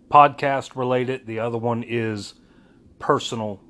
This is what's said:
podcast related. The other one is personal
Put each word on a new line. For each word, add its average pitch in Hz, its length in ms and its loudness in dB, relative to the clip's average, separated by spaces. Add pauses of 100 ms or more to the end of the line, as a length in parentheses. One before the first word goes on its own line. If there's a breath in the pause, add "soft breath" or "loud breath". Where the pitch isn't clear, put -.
podcast 139 680 4
related. 127 500 -2
The 110 120 -6
other 117 180 -4
one 117 280 -2
is 110 500 -4 (640 soft breath)
personal 110 600 -2 (100)